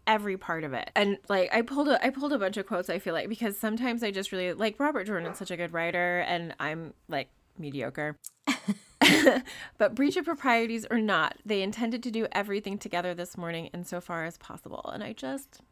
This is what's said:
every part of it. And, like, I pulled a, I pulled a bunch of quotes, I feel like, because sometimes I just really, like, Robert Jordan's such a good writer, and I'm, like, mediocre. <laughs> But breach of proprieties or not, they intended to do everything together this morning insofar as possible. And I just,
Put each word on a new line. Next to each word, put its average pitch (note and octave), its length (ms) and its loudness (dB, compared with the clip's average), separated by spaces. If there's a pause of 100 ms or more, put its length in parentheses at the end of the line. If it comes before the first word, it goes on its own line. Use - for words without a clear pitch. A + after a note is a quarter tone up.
every G#3 280 2
part E3 280 -4
of C#3 80 -4
it. - 240 -4
And, G3+ 220 4 (100)
like, F#3+ 260 4
I A#3 80 4
pulled C#4 260 0
a, B3+ 160 4
I C4+ 60 4
pulled C#4 220 -2
a C4 60 2
bunch G3 180 0
of F#3+ 100 -4
quotes, F#3 240 -4
I F3 80 0
feel E3+ 160 -4
like, D3+ 140 -2
because G#3+ 280 -4
sometimes A#3 460 -2
I G#3 80 0
just G3 220 -4
really, F3+ 220 -2
like, G#3 260 -2
Robert C#4+ 240 0
Jordan's F3+ 340 -4
such F#3 140 -8
a F3 40 -4
good E3+ 160 -4
writer, F3 540 2
and E3+ 320 -2
I'm, D#3 360 -6 (140)
like, C#3+ 200 -4 (300)
mediocre. D3 580 -6 (300)
<laughs> C4+ 960 6 (340)
But G#3 180 4
breach C#4+ 220 2
of E4 80 0
proprieties A#3 680 0
or A#3 100 2
not, F#3+ 440 2
they G#3 180 0
intended A3+ 420 -2
to B3 60 -2
do A3 220 0
everything G3+ 460 -2
together F3+ 360 -2
this F3 220 -8
morning E3+ 380 -6
insofar F3 500 -6
as E3+ 140 -8
possible. - 560 -12
And A3 100 -8
I - 80 -10
just, C4+ 480 -10 (120)